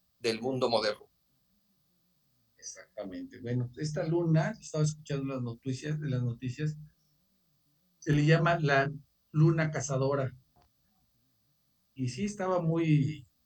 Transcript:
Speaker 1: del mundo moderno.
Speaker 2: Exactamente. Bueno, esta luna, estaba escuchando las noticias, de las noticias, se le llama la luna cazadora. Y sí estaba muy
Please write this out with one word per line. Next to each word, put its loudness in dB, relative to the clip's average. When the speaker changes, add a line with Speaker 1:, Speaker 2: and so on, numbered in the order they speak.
Speaker 1:
del -2
mundo -2
moderno. 0
Speaker 2:
Exactamente. -12
Bueno, -2
esta -4
luna, 2
estaba 0
escuchando -4
las -4
noticias, -6
de -4
las 0
noticias, -4
se 0
le 4
llama 6
la 2
luna 4
cazadora. -2
Y -4
sí -6
estaba -2
muy 2